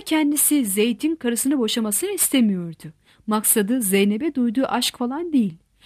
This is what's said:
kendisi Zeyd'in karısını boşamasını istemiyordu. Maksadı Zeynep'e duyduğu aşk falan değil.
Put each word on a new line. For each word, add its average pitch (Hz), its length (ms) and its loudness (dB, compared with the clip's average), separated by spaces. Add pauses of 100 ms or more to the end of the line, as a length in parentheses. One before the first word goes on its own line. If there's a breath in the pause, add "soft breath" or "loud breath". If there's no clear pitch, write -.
kendisi 294 600 2
Zeyd'in 226 500 0
karısını 254 440 -2
boşamasını 226 520 -2
istemiyordu. 190 800 0 (340 soft breath)
Maksadı 214 540 0
Zeynep'e 202 540 0
duyduğu 247 300 0
aşk - 320 -4
falan 302 360 -4
değil. 208 200 2 (320 soft breath)